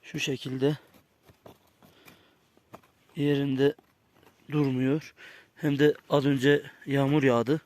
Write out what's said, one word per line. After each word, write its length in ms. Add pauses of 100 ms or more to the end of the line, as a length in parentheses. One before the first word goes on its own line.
şu 180
şekilde 580 (2500)
yerinde 600 (760)
durmuyor. 640 (420)
Hem 240
de 140 (160)
az 160
önce 380 (220)
yağmur 380
yağdı. 420